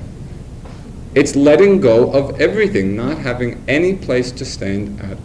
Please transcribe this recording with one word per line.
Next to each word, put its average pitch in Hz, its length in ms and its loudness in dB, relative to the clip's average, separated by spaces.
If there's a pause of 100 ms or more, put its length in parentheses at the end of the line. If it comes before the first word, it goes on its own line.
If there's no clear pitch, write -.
(1120)
It's 135 220 2
letting 156 460 6
go 120 300 4
of 139 300 0
everything, 160 540 0
not 127 220 -4
having 120 500 -6
any 170 280 2
place 127 380 -2
to - 120 -10
stand 101 560 -6
at 95 240 -10